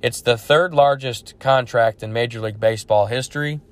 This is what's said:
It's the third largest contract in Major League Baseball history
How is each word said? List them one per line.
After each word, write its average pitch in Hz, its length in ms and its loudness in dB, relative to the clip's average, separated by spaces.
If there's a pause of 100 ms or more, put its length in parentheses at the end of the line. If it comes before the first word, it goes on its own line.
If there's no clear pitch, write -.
It's 120 220 -4
the 120 160 2
third 160 340 2
largest 139 640 0
contract 123 640 0
in 110 120 -10
Major 117 260 -2
League 107 180 -8
Baseball 107 480 0
history 147 540 -6 (120)